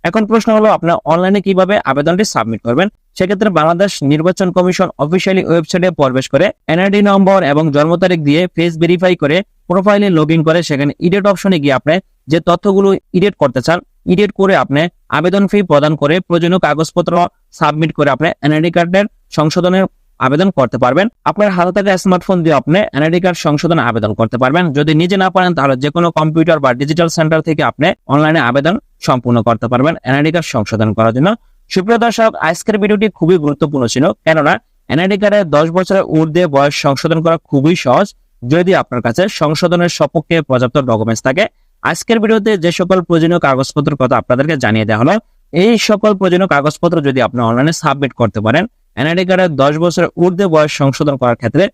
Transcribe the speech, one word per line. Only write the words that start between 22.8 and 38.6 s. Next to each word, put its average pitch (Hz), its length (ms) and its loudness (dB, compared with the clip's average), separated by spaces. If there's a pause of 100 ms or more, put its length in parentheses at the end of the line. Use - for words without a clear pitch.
কার্ড 180 180 -2
সংশোধন 156 420 0
আবেদন 110 340 -2
করতে 113 240 -2
পারবেন। 147 360 0
যদি 151 220 0
নিজে 175 220 2
না 190 120 2
পারেন, 180 260 0
তাহলে 139 220 0
যে 143 120 -2
কোনো 170 220 0
কম্পিউটার 160 480 0
বা 135 140 2
ডিজিটাল 151 340 -2
সেন্টার 160 340 0
থেকে 156 220 -2
আপনি 135 300 -2 (140)
অনলাইনে 156 320 2
আবেদন 139 400 0 (220)
সম্পূর্ণ 120 400 0
করতে 113 260 -2
পারবেন 131 360 0
এনআইডি 143 280 0
কার্ড 165 140 -2
সংশোধন 110 480 -2
করার 113 200 0
জন্য। 170 220 0 (340)
সুপ্রিয় 202 280 0
দর্শক, 226 380 0
আজকের 180 420 -4
ভিডিওটি 208 320 0
খুবই 175 280 2
গুরুত্বপূর্ণ 143 500 -2
ছিল, 143 240 0
কেননা 160 480 0 (280)
এনআইডি 190 300 0
কার্ডের 202 320 0
দশ 151 200 2
বছরের 190 340 0
ঊর্ধ্বে 160 440 0
বয়স 143 280 0
সংশোধন 156 480 -2
করা 165 140 2
খুবই 151 380 0
সহজ, 151 400 0 (320)
যদি 175 280 2